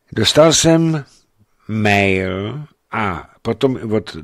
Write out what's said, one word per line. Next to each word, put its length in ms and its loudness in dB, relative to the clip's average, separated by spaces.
Dostal 400 4
jsem 520 2
mail 920 0
a 380 -6
potom 360 -2
od 320 -4